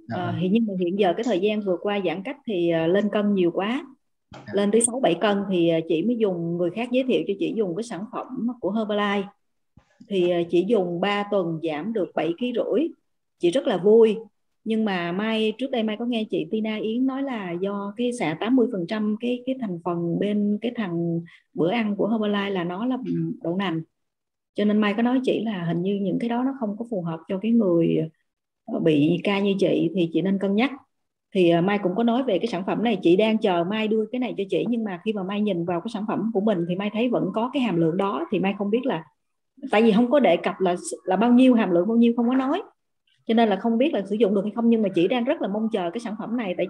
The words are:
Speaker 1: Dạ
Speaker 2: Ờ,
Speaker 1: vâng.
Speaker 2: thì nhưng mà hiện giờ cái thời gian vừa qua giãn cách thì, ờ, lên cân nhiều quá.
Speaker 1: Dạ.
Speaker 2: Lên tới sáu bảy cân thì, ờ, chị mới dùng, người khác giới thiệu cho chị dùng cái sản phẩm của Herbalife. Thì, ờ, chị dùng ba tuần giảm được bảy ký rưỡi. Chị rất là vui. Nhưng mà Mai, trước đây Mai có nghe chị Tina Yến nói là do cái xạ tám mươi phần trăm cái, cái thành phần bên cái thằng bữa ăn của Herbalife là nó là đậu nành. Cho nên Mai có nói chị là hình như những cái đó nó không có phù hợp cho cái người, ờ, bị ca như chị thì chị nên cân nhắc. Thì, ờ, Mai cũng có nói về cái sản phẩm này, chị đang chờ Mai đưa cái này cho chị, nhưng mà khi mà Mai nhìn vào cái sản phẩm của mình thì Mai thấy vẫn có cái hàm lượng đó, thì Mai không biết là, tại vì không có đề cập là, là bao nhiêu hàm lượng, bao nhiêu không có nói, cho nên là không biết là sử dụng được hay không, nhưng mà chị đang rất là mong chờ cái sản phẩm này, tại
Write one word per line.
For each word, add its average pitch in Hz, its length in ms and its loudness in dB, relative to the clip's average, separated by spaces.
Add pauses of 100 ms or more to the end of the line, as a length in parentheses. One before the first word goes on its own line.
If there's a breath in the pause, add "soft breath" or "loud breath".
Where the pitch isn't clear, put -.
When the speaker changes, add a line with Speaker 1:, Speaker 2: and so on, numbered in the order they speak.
Speaker 1:
Dạ - 80 -6
Speaker 2:
Ờ, 180 100 -4
Speaker 1:
vâng. 175 140 -4
Speaker 2:
thì 185 80 0
nhưng 226 180 2
mà 196 140 -4
hiện 180 180 -2
giờ 185 180 4
cái 233 80 -2
thời 208 160 0
gian 214 200 0
vừa 190 200 -2
qua 202 240 -2
giãn 170 180 -4
cách 277 140 -10 (100)
thì, 175 240 0
ờ, 160 160 0
lên 202 260 2
cân 208 220 0
nhiều 175 160 2
quá. 226 360 -4 (480)
Speaker 1:
Dạ. - 180 -16
Speaker 2:
Lên 202 180 0
tới 220 100 4
sáu 233 200 0
bảy 175 200 2
cân 202 180 2 (120)
thì, 170 180 2
ờ, 165 200 2
chị 156 140 0
mới 233 140 0
dùng, 175 400 -2
người 175 140 0
khác 226 220 -6
giới 262 120 2
thiệu 185 240 2
cho 202 100 -2
chị 165 180 -2
dùng 185 200 -2
cái 226 80 -6
sản 180 280 -10
phẩm 151 140 -8 (340)
của 190 120 -2
Herbalife. 208 520 0 (840)
Thì, 180 220 2
ờ, 175 80 2 (120)
chị 180 180 4
dùng 180 320 0
ba 202 300 0
tuần 170 320 0
giảm 160 300 -4
được 185 220 -2
bảy 165 240 -2
ký 247 160 -4
rưỡi. 233 340 0 (500)
Chị 175 120 2
rất 262 160 0
là 214 100 2
vui. 214 400 6 (480)
Nhưng 220 200 0
mà 175 280 -2
Mai, 220 460 0
trước 262 120 -4
đây 240 120 0
Mai 214 140 -2
có 233 80 -6
nghe 233 260 -2
chị 165 200 -2
Tina 214 260 -2
Yến 220 300 -2
nói 262 160 -2
là 214 300 -6
do 202 440 -6
cái 240 160 -2
xạ 165 280 -2
tám 240 160 2
mươi 233 160 4
phần 175 140 -4
trăm 214 340 -2
cái, 247 260 -4
cái 262 140 -4
thành 185 240 -4
phần 170 340 -2
bên 208 440 0
cái 240 140 -4
thằng 170 440 -2 (340 loud breath)
bữa 160 160 0
ăn 214 260 -2
của 190 120 0
Herbalife 208 420 -2
là 180 140 -2
nó 180 220 -6
là 262 100 -2 (460)
đậu 170 140 -4
nành. 175 240 -2 (760)
Cho 208 100 0
nên 208 140 2
Mai 208 180 2
có 233 60 0
nói 247 220 2
chị 175 200 0
là 190 200 -4
hình 170 180 -2
như 202 200 -2
những 185 160 0
cái 233 100 -4
đó 240 140 -2
nó 269 180 -2
không 208 180 -4
có 240 120 -8
phù 185 120 -4
hợp 165 260 -6
cho 190 140 -2
cái 220 80 0
người, 170 460 4 (680)
ờ, - 160 -6
bị 165 440 4
ca 202 160 0
như 202 180 2
chị 165 360 2
thì 170 180 0
chị 165 100 0
nên 196 160 0
cân 196 160 -2
nhắc. 247 160 0 (640)
Thì, 180 160 4
ờ, 170 120 6
Mai 202 200 2
cũng 180 140 0
có 233 60 0
nói 233 200 2
về 208 160 0
cái 233 80 -4
sản 190 200 -4
phẩm 190 180 -2
này, 233 180 0
chị 175 140 6
đang 220 220 4
chờ 180 260 2
Mai 214 240 -2
đưa 214 240 0
cái 247 60 -4
này 220 200 -4
cho 196 120 -4
chị, 170 180 0
nhưng 226 160 -2
mà 185 200 -6
khi 214 80 -2
mà 208 100 -6
Mai 202 180 -4
nhìn 190 240 -2
vào 175 160 -2
cái 233 140 -8
sản 208 140 -6
phẩm 202 260 -2
của 196 60 0
mình 208 180 2 (100)
thì 180 80 -2
Mai 202 160 -4
thấy 233 160 0
vẫn 170 160 0 (100)
có 226 180 -2
cái 285 100 0
hàm 196 140 0
lượng 165 200 2
đó, 208 360 -2
thì 185 60 2
Mai 190 200 0
không 202 120 -4
biết 247 160 0
là, 196 180 -4 (640)
tại 208 120 4
vì 226 100 6
không 240 180 4
có 294 100 4
đề 175 160 6
cập 185 240 -2
là, 180 160 2 (280)
là 185 120 0
bao 233 160 4
nhiêu 254 220 8
hàm 214 160 2
lượng, 180 180 2
bao 226 80 2
nhiêu 233 200 6
không 240 120 2
có 254 60 2
nói, 269 280 0 (640)
cho 226 80 0
nên 226 140 6
là 202 80 2
không 226 220 0
biết 277 160 2
là 202 160 0
sử 214 60 -2
dụng 214 180 4
được 190 100 2
hay 208 100 -6
không, 233 140 2
nhưng 226 140 4
mà 196 120 2
chị 175 140 4
đang 254 160 0
rất 311 180 -2
là 220 60 -2
mong 220 240 -2
chờ 180 180 -2
cái 233 100 -6
sản 214 180 -8
phẩm 208 180 -6
này, 196 200 -2
tại 185 140 -2